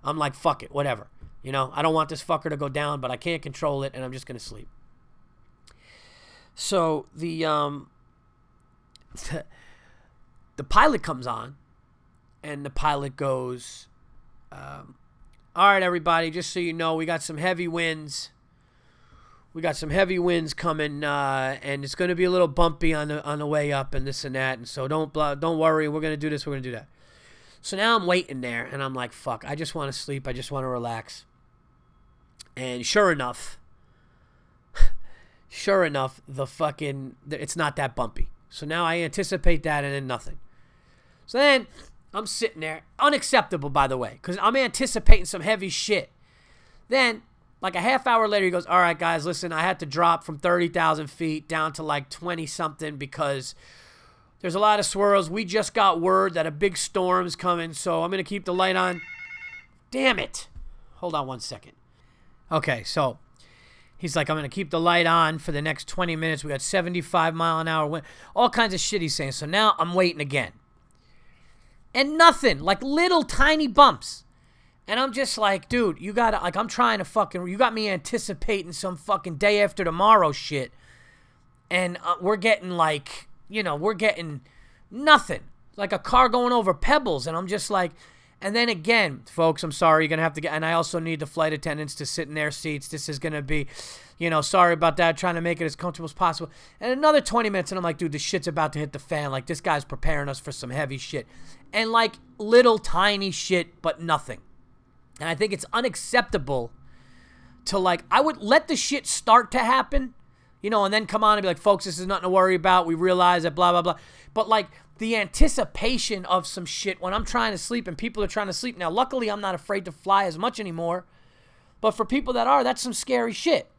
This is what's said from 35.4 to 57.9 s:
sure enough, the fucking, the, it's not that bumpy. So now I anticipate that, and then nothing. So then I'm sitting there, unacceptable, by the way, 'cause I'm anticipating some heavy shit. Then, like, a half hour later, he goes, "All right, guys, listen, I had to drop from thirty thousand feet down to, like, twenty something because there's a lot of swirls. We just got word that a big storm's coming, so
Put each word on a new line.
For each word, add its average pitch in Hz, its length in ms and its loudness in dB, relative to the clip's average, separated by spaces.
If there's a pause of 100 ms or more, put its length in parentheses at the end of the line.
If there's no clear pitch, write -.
sure 190 340 0
enough, 139 440 -2
the 135 200 -6
fucking, 139 800 -6
the, 147 160 -10
it's - 160 -8
not 151 180 -2
that 139 200 -4
bumpy. - 340 -2 (200)
So - 160 -14
now 165 200 -4
I 165 140 -2
anticipate 170 640 2
that, 147 200 -2
and 139 100 -6
then 139 140 -6
nothing. - 320 -8 (840)
So - 120 -6
then 269 300 4 (460)
I'm 208 120 -6
sitting - 360 -6
there, 156 200 -8 (180)
unacceptable, 214 680 2
by 139 180 2
the 131 100 -2
way, 117 240 -6
'cause 175 200 -8
I'm 226 140 4
anticipating 233 720 8
some 175 160 -8
heavy 190 280 -2
shit. - 400 -4 (800)
Then, 240 340 2 (380)
like, 185 140 -4
a 170 60 0
half 254 240 0
hour 226 220 4
later, 202 180 2
he 180 60 2
goes, 180 140 -2
"All 180 140 4
right, 170 180 4
guys, 165 280 0
listen, 170 280 -6
I 156 80 -2
had 185 180 0
to 165 60 -8
drop 170 380 2
from 156 140 -10
thirty 175 300 0
thousand 160 400 0
feet 156 400 -6
down 160 260 -2
to, 160 100 -10
like, 143 260 -4
twenty 165 360 -8
something 151 520 -8
because 139 580 -6 (840)
there's 175 140 -4
a 196 40 0
lot 208 200 4
of 202 60 0
swirls. 196 440 2
We 202 160 -4
just 196 280 -2
got 190 280 4
word 185 320 2
that 160 140 -2
a 156 40 -4
big 170 240 -2
storm's 185 600 -2
coming, 170 340 -2
so 165 320 -2